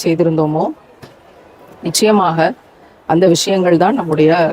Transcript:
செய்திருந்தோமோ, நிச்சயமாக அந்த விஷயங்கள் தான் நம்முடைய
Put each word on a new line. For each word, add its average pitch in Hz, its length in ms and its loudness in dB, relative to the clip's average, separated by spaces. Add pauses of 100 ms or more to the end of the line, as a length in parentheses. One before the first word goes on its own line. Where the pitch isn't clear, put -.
செய்திருந்தோமோ, 160 600 0 (1200)
நிச்சயமாக 175 680 0 (600)
அந்த 175 220 2
விஷயங்கள் 175 480 0
தான் 233 160 0
நம்முடைய 156 320 0 (220)